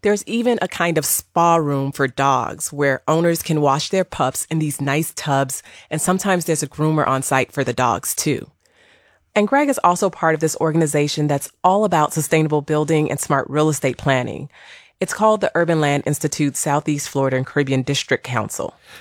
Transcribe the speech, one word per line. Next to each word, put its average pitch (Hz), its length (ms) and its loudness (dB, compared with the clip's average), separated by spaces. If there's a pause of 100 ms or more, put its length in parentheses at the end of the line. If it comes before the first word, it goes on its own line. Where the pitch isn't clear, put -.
There's 208 260 2
even 233 340 0
a 185 60 -4
kind 170 280 0
of 151 80 0
spa - 520 2
room 143 340 0
for 139 160 0
dogs 135 680 0
where 139 360 0
owners 165 340 2
can 156 180 0
wash 147 280 2
their 190 160 0
pups - 440 -2
in 160 120 -2
these 151 200 -2
nice 143 360 -2
tubs, 139 440 -2 (300)
and 156 100 -4
sometimes 185 440 0
there's 160 180 0
a 135 60 -6
groomer 156 360 0
on 131 180 0
site 135 280 0
for 139 140 -4
the 123 80 -4
dogs, 117 420 0
too. - 340 -4 (880)
And 208 140 2
Greg 285 200 2
is 262 140 0
also 175 260 2
part 160 280 0
of 151 40 -4
this 160 180 0
organization 151 680 0
that's 143 240 -2 (140)
all 196 200 4
about 165 280 2
sustainable 156 500 0
building 151 480 0
and 139 80 -2
smart - 320 -2
real 151 200 2
estate 139 280 -2
planning. 135 500 -2 (520)
It's 190 120 -4
called 214 280 2
the - 160 0
Urban 165 240 2
Land 143 260 0
Institute 143 500 -2
Southeast 147 520 -2
Florida 135 300 0
and 131 60 -2
Caribbean 135 380 0
District 139 400 -2
Council. 117 500 -6 (280)